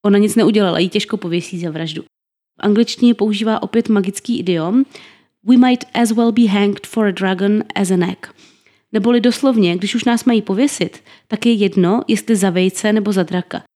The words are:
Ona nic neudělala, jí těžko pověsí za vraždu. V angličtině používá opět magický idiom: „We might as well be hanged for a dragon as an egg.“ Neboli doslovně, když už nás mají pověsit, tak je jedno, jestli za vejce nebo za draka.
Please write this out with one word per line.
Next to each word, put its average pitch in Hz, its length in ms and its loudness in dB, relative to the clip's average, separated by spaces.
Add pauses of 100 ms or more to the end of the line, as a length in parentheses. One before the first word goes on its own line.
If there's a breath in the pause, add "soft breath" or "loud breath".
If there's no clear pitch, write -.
Ona 202 120 4
nic 208 180 2
neudělala, 202 440 2
jí 180 100 0
těžko 208 280 -4
pověsí 175 420 -6
za 170 120 -8
vraždu. 160 300 -8
V - 580 -20
angličtině 226 540 2
používá 214 500 -2
opět 226 260 -2
magický 202 500 -2
idiom: 180 460 0 (580 loud breath)
„We 247 140 4
might 247 360 4
as 226 180 0
well 233 200 2
be 226 160 4
hanged 202 400 0
for 214 200 0
a 196 40 0
dragon 190 520 -2 (120)
as 190 160 -2
an 175 120 2
egg.“ - 320 -8 (560 soft breath)
Neboli 226 300 2
doslovně, 226 560 2
když 196 180 -6
už 214 80 -2
nás 233 220 0
mají 233 160 2
pověsit, 202 600 -4 (240 soft breath)
tak - 180 -8
je 233 80 4
jedno, 196 540 2
jestli 220 280 0
za 190 140 0
vejce 185 440 0
nebo 208 180 0
za 190 120 0
draka. 175 400 -6 (120)